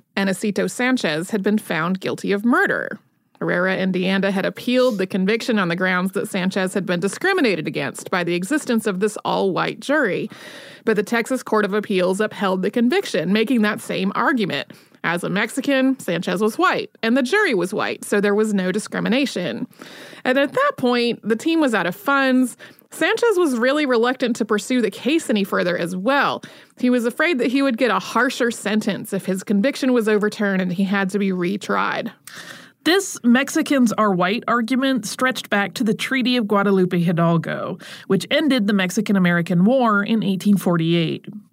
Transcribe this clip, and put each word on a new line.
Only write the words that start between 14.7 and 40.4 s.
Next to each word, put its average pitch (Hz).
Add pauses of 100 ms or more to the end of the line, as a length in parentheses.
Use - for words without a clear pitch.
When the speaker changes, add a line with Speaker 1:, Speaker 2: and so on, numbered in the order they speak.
Speaker 1:
As 175
a -
Mexican, 262
Sanchez 180
was 220
white, 311 (120)
and 226
the 277
jury 370
was 185
white, 113
so 208
there 202
was 214
no 185
discrimination. 190 (580)
And 254
at 277
that 554
point, 240
the 226
team 330
was 262
out 185
of 175
funds. 262 (360)
Sanchez 440
was 294
really 269
reluctant 247
to 226
pursue 226
the 214
case 311
any 208
further 185
as -
well. 196 (360)
He 247
was 247
afraid 311
that 254
he 269
would 269
get 240
a 190
harsher 240
sentence 214
if 190
his 190
conviction 254
was 226
overturned 208
and 180
he 190
had 196
to 208
be 196
retried. 196 (720)
Speaker 2:
This 381
Mexicans 254
are 214
white 180
argument 247
stretched -
back 202
to -
the 214
Treaty 247
of 233
Guadalupe 196
Hidalgo, 165 (300)
which 190
ended 277
the 220
Mexican-American 180
War 220
in 220
eighteen 196